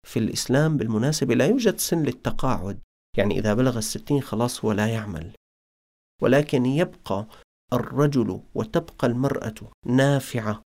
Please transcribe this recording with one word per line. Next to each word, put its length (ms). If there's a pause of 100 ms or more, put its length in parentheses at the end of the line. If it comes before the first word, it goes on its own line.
في 120
الإسلام 580
بالمناسبة 580
لا 120
يوجد 300
سن 260
للتقاعد، 760 (380)
يعني 220
إذا 140
بلغ 240
الستين 440
خلاص 440
هو 60
لا 160
يعمل، 480 (880)
ولكن 440
يبقى 640 (460)
الرجل 680 (140)
وتبقى 520
المرأة 480 (300)
نافعة 760 (100)